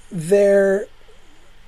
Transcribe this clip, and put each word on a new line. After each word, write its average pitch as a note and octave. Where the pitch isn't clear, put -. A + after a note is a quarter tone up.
there. G3